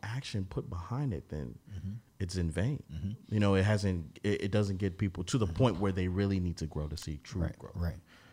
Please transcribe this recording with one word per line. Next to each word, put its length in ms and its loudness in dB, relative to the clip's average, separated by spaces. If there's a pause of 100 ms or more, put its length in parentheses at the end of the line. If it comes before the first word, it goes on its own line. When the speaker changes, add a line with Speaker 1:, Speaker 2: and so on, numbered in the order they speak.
Speaker 1:
action 480 -4
put 180 -6
behind 460 -4
it, 140 -6
then 260 -6 (180)
Speaker 2:
Mm-hmm. 200 -8 (260)
Speaker 1:
it's 180 -4
in 140 2
vain. 320 0 (100)
Speaker 2:
Mm-hmm. 180 -4 (240)
Speaker 1:
You 60 4
know, 140 6
it 80 8
hasn't, 640 2
it, 200 2
it 60 0
doesn't 280 2
get 200 0
people 260 0
to 140 0
the 80 2
Speaker 2:
Mm-hmm. 80 -2
Speaker 1:
point 260 4
where 120 2
they 160 2
really 320 2
need 160 0
to 100 -4
grow 220 -4
to 80 -6
see 260 -8
true 200 -4
Speaker 2:
Right, 160 -2
Speaker 1:
growth. 180 -12
Speaker 2:
right. 240 -2 (320)